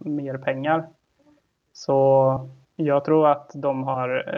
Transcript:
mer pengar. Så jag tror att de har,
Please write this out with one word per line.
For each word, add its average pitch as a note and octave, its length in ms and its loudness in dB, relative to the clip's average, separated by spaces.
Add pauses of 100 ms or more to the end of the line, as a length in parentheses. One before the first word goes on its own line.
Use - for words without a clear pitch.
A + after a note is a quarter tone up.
mer C#3 380 -8
pengar. D3 480 -2 (840)
Så C3+ 800 2 (260)
jag C#3+ 280 0
tror D#3 240 4
att C#3+ 260 0
de C3+ 300 -4
har, B2+ 540 -4